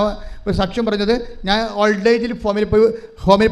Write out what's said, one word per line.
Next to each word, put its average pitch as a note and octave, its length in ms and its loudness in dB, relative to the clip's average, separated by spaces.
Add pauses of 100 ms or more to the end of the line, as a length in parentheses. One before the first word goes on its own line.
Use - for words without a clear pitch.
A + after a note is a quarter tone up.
(460)
ഒരു G3+ 140 0
സാക്ഷ്യം F#3+ 300 -2
പറഞ്ഞത്, G#3 260 0 (320)
ഞാൻ G#3 120 0 (220)
ഓൾഡ് G#3+ 300 2
ഏജിൽ A#3 220 0 (100)
ഹോമിൽ G#3 280 0
പോയി, G#3+ 140 6 (380)
ഹോമിൽ G3+ 280 4